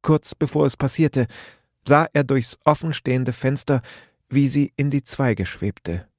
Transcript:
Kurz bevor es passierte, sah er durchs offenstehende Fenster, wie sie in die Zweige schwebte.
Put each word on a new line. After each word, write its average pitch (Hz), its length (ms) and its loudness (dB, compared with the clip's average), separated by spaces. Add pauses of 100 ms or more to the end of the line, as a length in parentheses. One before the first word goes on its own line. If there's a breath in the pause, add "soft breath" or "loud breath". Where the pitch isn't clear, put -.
Kurz - 320 0
bevor 151 300 0
es 135 120 0
passierte, 139 500 0 (600 loud breath)
sah 143 260 4
er 143 120 2
durchs 131 400 -2
offenstehende 131 680 0
Fenster, 135 500 -2 (460 loud breath)
wie 139 200 2
sie 143 280 0
in 143 140 -2
die 139 140 -2
Zweige 117 420 -2
schwebte. - 640 -6 (100)